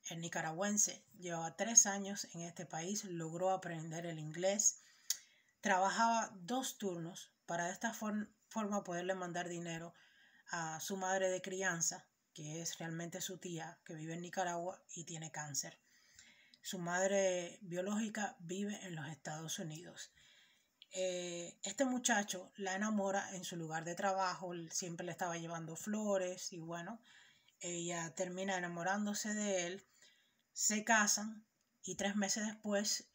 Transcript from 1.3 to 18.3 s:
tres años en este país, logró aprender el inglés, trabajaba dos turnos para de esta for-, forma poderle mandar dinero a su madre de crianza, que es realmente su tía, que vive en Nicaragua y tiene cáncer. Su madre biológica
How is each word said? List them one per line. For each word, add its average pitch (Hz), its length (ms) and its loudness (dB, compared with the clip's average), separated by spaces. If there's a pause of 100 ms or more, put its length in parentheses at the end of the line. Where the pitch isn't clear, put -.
tres 214 300 10
años 202 480 -2
en 170 80 -6
este 170 240 -8
país, 180 380 -2
logró 170 440 0
aprender 170 560 -2
el 165 140 -4
inglés, 175 640 2 (800)
trabajaba 202 680 6 (120)
dos 254 340 -2
turnos 175 560 -4 (140)
para 170 220 0
de 185 40 -2
esta 226 220 -2
for-, 214 340 -2 (220)
forma 202 340 0
poderle 180 300 0
mandar 175 340 -2
dinero 170 460 -6 (560)
a 160 300 -2
su 196 180 -4
madre 190 320 4
de 185 100 0
crianza, 185 680 0 (280)
que 156 260 -8
es 165 180 -6
realmente 170 420 -4
su 180 180 -6
tía, 165 460 -8
que 175 100 -10
vive 160 200 -6
en 170 60 -6
Nicaragua 175 640 -2 (100)
y 170 120 -10
tiene 160 260 -8
cáncer. 151 480 -6 (840)
Su 185 180 -6
madre 180 840 2
biológica 208 760 -2